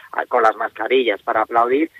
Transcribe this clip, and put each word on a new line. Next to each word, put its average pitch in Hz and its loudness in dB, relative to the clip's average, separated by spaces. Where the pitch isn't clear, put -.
a, - -4
con 123 0
las 110 4
mascarillas 113 -2
para 113 -2
aplaudir, 120 0